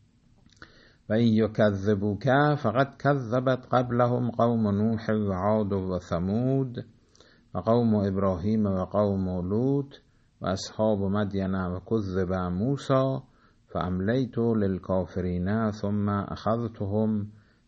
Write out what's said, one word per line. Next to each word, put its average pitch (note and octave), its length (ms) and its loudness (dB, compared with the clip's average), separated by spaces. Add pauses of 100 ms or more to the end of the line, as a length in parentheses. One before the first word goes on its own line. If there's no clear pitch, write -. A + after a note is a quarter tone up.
(1080)
و G#2 40 -4
ان A2+ 80 4
یکذبوک G#2+ 1300 2
فقد C3+ 440 0
کذبت B2+ 720 0
قبلهم A#2+ 580 2
قوم A2+ 380 2
نوح G#2+ 440 0
و G#2 200 0
عاد G2+ 400 0
و F#2 260 0
ثمود A#2+ 880 -2 (680)
و F#2+ 40 -6
قوم A2+ 360 2
ابراهیم G2 720 0
و F#2+ 180 0
قوم F#2+ 640 0
لوط C3+ 460 -2 (460)
و - 60 -6
اصحاب G2+ 560 0
مدین G2 520 -2
و F#2 260 -4 (100)
کذب F#2+ 420 -2
موسی C3 880 0 (480)
فاملیت F#2+ 720 -2
للکافرین F#2+ 1300 0
ثم G#2 380 -2
اخذتهم G#2 1200 -2 (360)